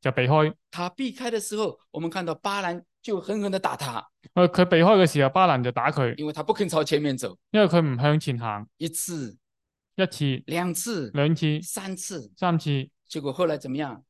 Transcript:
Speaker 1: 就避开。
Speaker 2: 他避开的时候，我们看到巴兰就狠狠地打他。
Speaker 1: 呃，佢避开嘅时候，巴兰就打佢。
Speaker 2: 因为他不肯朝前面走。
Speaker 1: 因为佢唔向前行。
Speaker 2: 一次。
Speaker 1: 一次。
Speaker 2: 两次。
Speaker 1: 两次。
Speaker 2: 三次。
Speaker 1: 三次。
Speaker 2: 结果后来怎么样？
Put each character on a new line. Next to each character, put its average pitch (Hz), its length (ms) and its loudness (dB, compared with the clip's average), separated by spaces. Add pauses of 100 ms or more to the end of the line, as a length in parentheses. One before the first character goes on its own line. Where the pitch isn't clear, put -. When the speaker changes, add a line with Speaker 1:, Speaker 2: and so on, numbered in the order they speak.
Speaker 1:
就 135 100 -2
避 127 140 0
开。 135 80 4 (380)
Speaker 2:
他 175 180 -6
避 254 220 -6
开 247 180 -8
的 226 100 -2
时 208 160 -8
候， 208 220 -4 (140)
我 - 80 -10
们 165 100 -4
看 180 160 -6
到 165 80 -4
巴 202 280 -4
兰 175 220 -6 (200)
就 202 160 -4
狠 208 220 -4
狠 202 100 -4
地 190 80 -2
打 190 160 -4
他。 120 280 -8 (300)
Speaker 1:
呃， 180 160 6
佢 180 160 4
避 175 160 6
开 180 120 8
嘅 190 120 8
时 147 160 2
候， 135 80 4
巴 185 160 4
兰 139 160 4
就 123 100 -2
打 123 200 0
佢。 127 260 0
Speaker 2:
因 151 80 -6
为 151 80 -6
他 156 80 -8
不 147 100 -2
肯 196 160 0
朝 156 160 0
前 147 160 2
面 147 160 -2
走。 110 220 -8 (140)
Speaker 1:
因 214 80 4
为 202 80 8
佢 170 120 4
唔 139 220 0
向 147 180 4
前 127 200 -4
行。 107 280 -6 (100)
Speaker 2:
一 160 120 -6
次。 151 480 -8 (580)
Speaker 1:
一 190 120 2
次。 139 400 -2
Speaker 2:
两 175 260 -4
次。 156 400 -6
Speaker 1:
两 147 220 2
次。 151 260 0
Speaker 2:
三 190 340 -10
次。 180 400 -12
Speaker 1:
三 175 220 0
次。 143 320 -4 (180)
Speaker 2:
结 156 140 -10
果 139 100 -6
后 180 140 0
来 156 120 0
怎 135 120 -12
么 131 80 -6
样？ 131 320 -8